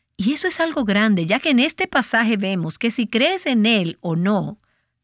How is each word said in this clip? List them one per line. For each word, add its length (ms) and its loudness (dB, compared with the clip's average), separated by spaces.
Y 160 0
eso 160 -2
es 120 -4
algo 260 -2
grande, 400 2
ya 140 0
que 100 0
en 100 4
este 280 -2
pasaje 500 0
vemos 400 -4
que 120 0
si 160 -2
crees 380 0
en 220 2
Él 340 0
o 160 -2
no, 420 0